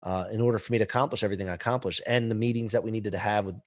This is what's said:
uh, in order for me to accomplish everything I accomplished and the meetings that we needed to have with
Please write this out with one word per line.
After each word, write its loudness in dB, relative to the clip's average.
uh, -2
in -2
order 4
for -6
me 2
to 4
accomplish 0
everything -2
I -4
accomplished -2
and 2
the 2
meetings 0
that 2
we -4
needed -4
to -2
have 2
with -8